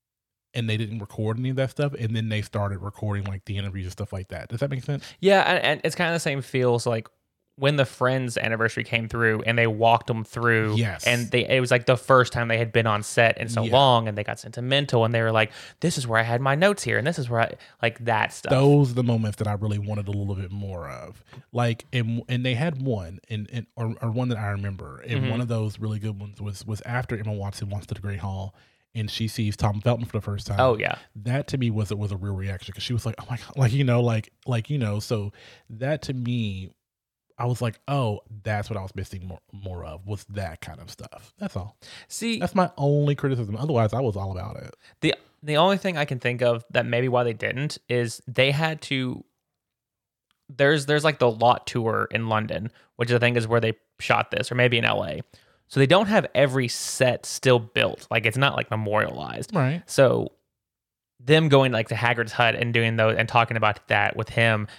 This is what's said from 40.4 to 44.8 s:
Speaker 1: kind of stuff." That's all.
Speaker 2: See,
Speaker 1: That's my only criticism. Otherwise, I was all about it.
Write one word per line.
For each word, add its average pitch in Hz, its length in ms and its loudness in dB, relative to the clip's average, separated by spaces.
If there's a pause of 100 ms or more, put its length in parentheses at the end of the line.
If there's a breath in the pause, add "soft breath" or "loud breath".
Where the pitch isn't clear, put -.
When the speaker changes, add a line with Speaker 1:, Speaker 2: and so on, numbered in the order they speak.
Speaker 1:
kind - 200 -14
of 90 100 -18
stuff." - 480 -20
That's - 180 -8
all. 98 180 -10 (340 loud breath)
Speaker 2:
See, 226 300 -4
Speaker 1:
That's 175 160 -2
my 180 220 2
only 143 380 2
criticism. 123 420 -2
Otherwise, 120 380 2
I 120 60 -2
was 117 160 0
all 98 160 -6
about 90 240 -8
it. - 180 -16 (260 soft breath)